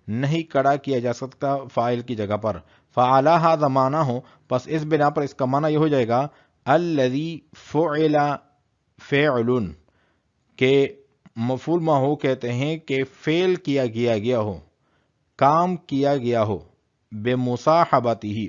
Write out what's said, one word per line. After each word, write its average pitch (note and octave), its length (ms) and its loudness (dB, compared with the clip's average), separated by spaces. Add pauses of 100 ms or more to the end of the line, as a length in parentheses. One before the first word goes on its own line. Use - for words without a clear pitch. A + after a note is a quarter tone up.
نہیں C#3 360 -2
کھڑا C#3 320 2
کیا C3+ 240 -2
جا A#2+ 140 -2
سکتا C#3 440 -4 (160)
فاعل A#2+ 260 0
کی B2 160 -8
جگہ G#2 220 -4
پر۔ G#2 200 -4 (380)
فَعَلَى C3+ 380 4
هَذَا D#3+ 340 2
مَعْنَاهُ، C3 520 0 (280)
پس B2+ 200 -2
اس D#3 180 -4
بنا D3+ 240 2
پر D3+ 120 -2
اس C#3 120 -6
کا C3+ 120 -4
معنی D3 280 0
یہ D3+ 40 0
ہو D#3 100 2
جائے C3+ 200 2
گا B2+ 200 0 (380)
الَّذِي D#3 720 0 (200)
فُعِلَ D3+ 600 0 (840)
فِعْلٌ، B2+ 640 2 (880)
کہ C3+ 320 4 (480)
مفعول C3 480 -2
ما D#3 140 2
ہو C#3+ 180 2
کہتے C3 380 -2
ہیں D3 240 -4
کہ C#3 260 -4 (180)
فعل F3+ 340 0
کیا C#3 300 -2
گیا، A#2 320 0
گیا A#2 220 0
ہو، G#2 200 -6 (760)
کام E3+ 400 2
کیا C#3 420 -2
گیا A#2+ 260 0
ہو۔ F#2+ 280 -6 (420)
بمصاحبتہ، A#2+ 1400 0